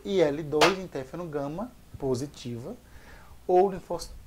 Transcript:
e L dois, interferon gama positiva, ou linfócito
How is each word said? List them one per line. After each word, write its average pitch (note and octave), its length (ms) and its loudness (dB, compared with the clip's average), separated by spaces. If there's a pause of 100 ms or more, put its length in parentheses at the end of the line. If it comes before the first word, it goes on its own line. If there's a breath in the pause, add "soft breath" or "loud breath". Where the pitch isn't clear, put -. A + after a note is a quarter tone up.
e G3 160 2
L D3+ 220 2
dois, D#3+ 360 4
interferon E3 480 -10
gama D3+ 420 -6 (280)
positiva, C3 760 -4 (720 loud breath)
ou F#3 240 6
linfócito E3+ 460 -8 (100)